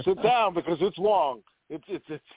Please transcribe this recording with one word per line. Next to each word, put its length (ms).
sit 160
down 320
because 280
it's 180
long. 400
It's, 160
it's, 220
it's, 140